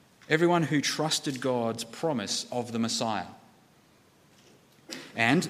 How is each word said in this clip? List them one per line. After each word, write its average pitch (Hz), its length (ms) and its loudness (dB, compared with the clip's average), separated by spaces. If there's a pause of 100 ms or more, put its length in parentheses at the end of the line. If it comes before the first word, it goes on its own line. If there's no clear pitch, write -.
(280)
everyone 170 360 4
who 139 180 2
trusted 147 580 -2
God's 117 420 0
promise 120 680 -2
of 117 200 -4
the 117 60 -2
Messiah. 110 460 0 (1900)
And 120 340 4